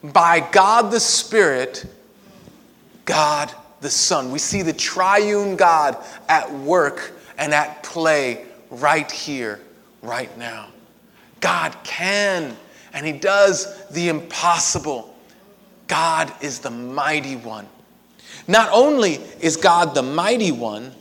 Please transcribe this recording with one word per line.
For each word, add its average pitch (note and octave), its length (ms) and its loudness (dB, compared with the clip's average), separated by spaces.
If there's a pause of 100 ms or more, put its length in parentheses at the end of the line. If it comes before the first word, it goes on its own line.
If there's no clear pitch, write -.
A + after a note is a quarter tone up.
by E3+ 380 4
God G#3 500 4
the A3+ 100 0
Spirit, C#3+ 840 0 (1160)
God D3 460 0 (300)
the C#3+ 100 -6
Son. C3+ 400 0
We C#3+ 80 -6
see G3 240 -4
the D#3+ 100 -2
triune G3+ 840 0
God D#3+ 400 4 (320)
at D#3 240 2
work C#3+ 600 -2 (240)
and D3+ 160 -2
at D3 300 0
play D3 640 0 (260)
right C#3+ 400 0
here, A#2 500 -8 (420)
right A2+ 360 -10
now. A2+ 280 -12 (760)
God E3+ 420 -2
can, F#3 760 -2 (360)
and C#3+ 120 -10
he D#3 80 -4
does G3 540 4 (240)
the E3+ 180 -2
impossible. D#3 1040 -2 (720)
God D#3+ 520 0
is C#3 200 -10
the C3 100 -8
mighty C3+ 680 -6
one. A2 320 -14 (800)
Not G#3+ 240 4
only A#3 480 4 (200)
is D#3+ 160 0
God E3+ 380 4
the C#3 80 2
mighty F3 500 0
one A#2 480 -8